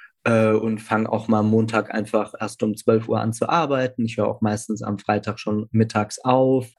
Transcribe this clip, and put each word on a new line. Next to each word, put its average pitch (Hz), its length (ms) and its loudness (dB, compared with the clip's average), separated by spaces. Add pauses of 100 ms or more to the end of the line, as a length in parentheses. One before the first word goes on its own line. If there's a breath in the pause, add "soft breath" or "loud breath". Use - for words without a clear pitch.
(260 loud breath)
äh, 110 240 4
und 110 300 0
fang 110 280 -2
auch 113 200 -4
mal 110 120 2
am 107 100 2
Montag 110 440 2
einfach 107 460 -2
erst 110 240 -8
um 107 120 -2
zwölf 110 320 2
Uhr 113 140 0
an 113 100 -2
zu - 160 -4
arbeiten. 135 580 0
Ich 113 120 -6
höre 107 100 0
auch 107 140 -4
meistens 107 400 -2
am 104 180 -6
Freitag 104 400 -2
schon 107 320 -4
mittags 107 520 0
auf. 131 440 4 (120)